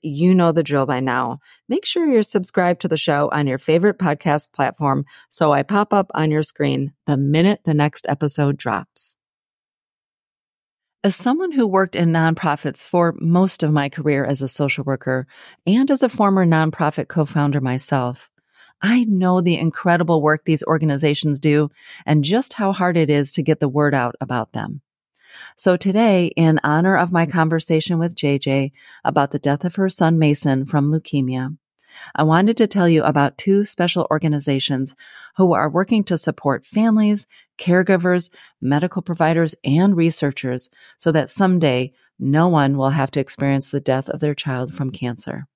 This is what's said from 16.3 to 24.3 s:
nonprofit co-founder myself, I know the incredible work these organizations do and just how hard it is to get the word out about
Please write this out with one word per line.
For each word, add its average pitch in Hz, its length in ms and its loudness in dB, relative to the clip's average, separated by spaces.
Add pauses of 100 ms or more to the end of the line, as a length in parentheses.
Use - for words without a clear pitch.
nonprofit 160 640 0
co-founder 147 540 -2
myself, 127 680 -4 (520)
I 240 240 2
know 185 340 2
the 170 180 0
incredible 165 640 0
work 151 220 0
these 156 200 0
organizations 151 760 0
do 147 300 2 (360)
and 151 200 2
just 220 280 -2
how 196 200 -2
hard 180 240 -2
it 156 120 2
is 143 240 0
to - 80 -4
get 151 200 0
the 147 80 0
word 147 240 0
out 123 260 -2
about 123 320 -6